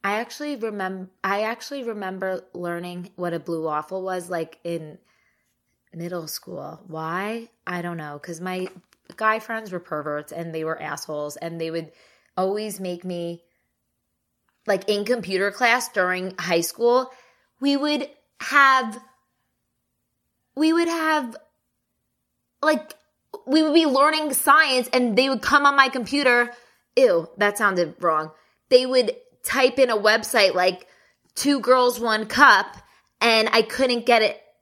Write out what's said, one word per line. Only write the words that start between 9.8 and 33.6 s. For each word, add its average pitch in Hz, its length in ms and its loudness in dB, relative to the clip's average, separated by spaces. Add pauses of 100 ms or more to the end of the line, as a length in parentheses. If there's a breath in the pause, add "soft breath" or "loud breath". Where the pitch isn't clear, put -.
and 170 220 -10
they 160 100 -6
were 160 180 -6
assholes, 151 560 -8
and 165 240 -8
they 160 100 -4
would 160 200 -8 (440 soft breath)
always 190 440 -4
make 180 260 -8
me, 170 380 -8 (1200)
like, 196 240 -2
in 208 160 0
computer 196 460 -2
class 240 380 0
during 185 480 -2
high 170 240 0
school, 240 500 0 (480 loud breath)
we 277 180 2
would 294 320 -2 (320)
have, 254 600 2 (1500)
we 311 180 2
would 339 140 2
have, 311 500 -2 (1200)
like, - 340 0 (500)
we 311 180 4
would 302 100 2
be 330 120 6
learning 294 480 2
science 277 580 4
and 247 260 2
they 269 120 4
would 247 120 -2
come 285 240 2
on 277 100 6
my 269 140 6
computer 247 640 0 (440 loud breath)
ew, 185 420 4
that 208 200 2
sounded 180 420 0
wrong. 156 320 0 (380 soft breath)
They 254 160 8
would 254 300 0 (280)
type 262 360 2
in 247 100 6
a 220 80 0
website 214 560 2
like 180 340 0 (480 soft breath)
Two 277 240 0
Girls, 247 400 2
One 220 260 -2
Cup, 214 500 6 (440 soft breath)
and 226 320 4
I 226 100 4